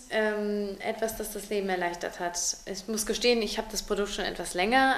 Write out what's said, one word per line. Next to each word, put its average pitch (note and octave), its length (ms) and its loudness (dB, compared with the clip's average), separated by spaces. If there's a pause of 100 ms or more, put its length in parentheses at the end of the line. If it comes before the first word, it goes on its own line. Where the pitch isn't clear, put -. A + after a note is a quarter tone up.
(100)
ähm, G#3 680 0
etwas, A3 380 -2
das G#3+ 160 -6
das G3+ 160 -8
Leben G3 200 0
erleichtert F3 520 -2
hat. F3 180 -2 (280)
Ich G3 200 -8
muss G#3+ 180 -2
gestehen, A#3 380 4
ich G#3 160 -2
hab - 120 -2
das G3 120 -4
Produkt G3+ 300 0
schon G#3 120 -2
etwas - 300 -4
länger, B3+ 440 4